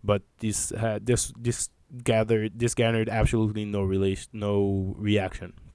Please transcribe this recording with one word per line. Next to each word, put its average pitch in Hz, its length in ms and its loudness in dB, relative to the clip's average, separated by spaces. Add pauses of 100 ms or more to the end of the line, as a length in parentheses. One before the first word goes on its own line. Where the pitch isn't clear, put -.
But 101 180 2 (160)
this, - 340 -4
uh, 110 300 -2
this, 113 360 0
this 117 320 -4 (340)
gathered, 110 540 2
this 117 160 0
garnered 113 360 2
absolutely 107 560 2
no 101 180 -2
relation, 95 480 0
no 101 680 0
reaction 98 560 -2 (220)